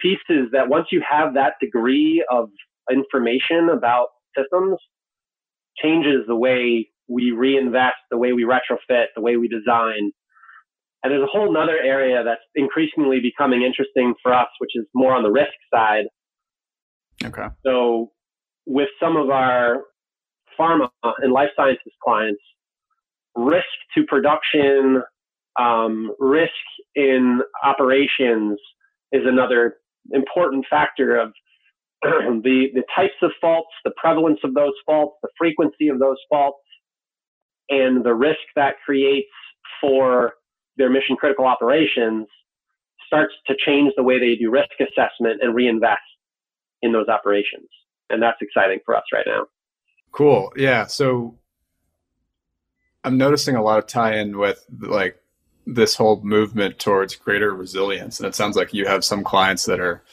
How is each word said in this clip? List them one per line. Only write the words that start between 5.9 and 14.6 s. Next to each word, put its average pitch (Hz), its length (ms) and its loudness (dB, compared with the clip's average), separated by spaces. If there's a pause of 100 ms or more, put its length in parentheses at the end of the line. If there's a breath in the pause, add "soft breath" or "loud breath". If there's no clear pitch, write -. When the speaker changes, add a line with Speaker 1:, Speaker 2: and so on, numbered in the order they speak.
Speaker 1:
the 117 80 -2
way 120 540 0 (180)
we 123 240 -2
reinvest, 123 640 0 (160)
the 120 60 -2
way 123 160 0
we 120 100 0
retrofit, 120 640 0 (100)
the 110 60 -8
way 120 160 0
we 117 100 0
design. 110 640 -2 (880 loud breath)
And 131 120 -2
there's 139 100 2
a 139 40 0
whole 202 260 0
nother 160 240 0
area 131 480 0
that's 117 160 -4 (140)
increasingly 139 640 0
becoming 123 400 0
interesting 127 600 0
for 127 120 2
us, 123 160 2 (100)
which 123 160 -8